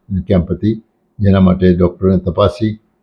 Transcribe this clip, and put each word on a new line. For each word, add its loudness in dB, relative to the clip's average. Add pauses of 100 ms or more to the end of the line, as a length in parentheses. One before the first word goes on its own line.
(280)
કેમ્પ 0
હતી, -4 (360)
જેના 2
માટે 2
ડૉક્ટરોને 0
તપાસી -2 (240)